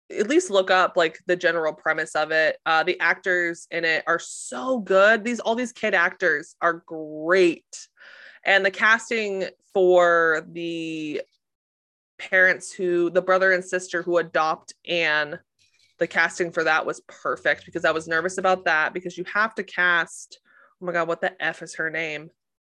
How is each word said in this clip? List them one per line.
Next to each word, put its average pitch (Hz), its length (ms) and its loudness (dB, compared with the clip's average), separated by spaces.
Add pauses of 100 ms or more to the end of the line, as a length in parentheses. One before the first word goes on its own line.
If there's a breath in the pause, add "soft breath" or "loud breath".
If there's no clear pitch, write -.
(100)
at 208 180 -2
least 320 220 2
look 190 200 2
up, 180 260 4
like, 165 300 2
the 175 100 2
general 165 360 0
premise 156 420 -4
of 156 180 -2
it. 156 340 0
Uh, 160 160 2
the 175 180 -4
actors 175 720 -2
in 165 160 -6
it 160 200 0
are 170 120 0
so 254 600 -6
good. 196 460 4
These, 233 160 -4
all 226 140 -2
these 240 180 -4
kid 214 220 -2
actors 175 640 0
are 170 260 0
great. 160 1040 0 (560 loud breath)
And 190 180 4
the 196 80 0
casting 214 760 0 (260)
for 170 800 6
the 160 720 -8 (960)
parents 185 520 0
who, 175 380 -2
the 175 140 0
brother 185 300 2
and 180 120 0
sister 180 380 -6
who 175 160 0
adopt 165 560 -2 (120)
Anne, 156 540 -2 (580)
the 170 80 0
casting 170 460 0
for 165 120 -2
that 156 200 0
was - 240 -6
perfect, - 560 -4
because 170 220 -4
I 160 60 2
was 160 140 -6
nervous 170 300 -2
about 185 300 0
that, 156 260 0
because - 240 -10
you 190 160 -10
have 214 220 0
to 196 100 -8
cast, - 760 -2 (420 soft breath)
oh - 40 -12
my 175 60 -4
God, 170 160 -2
what 170 140 -4
the 180 200 -4
F 160 200 -4
is 165 140 -14
her 160 120 -4
name? 156 400 -8 (440)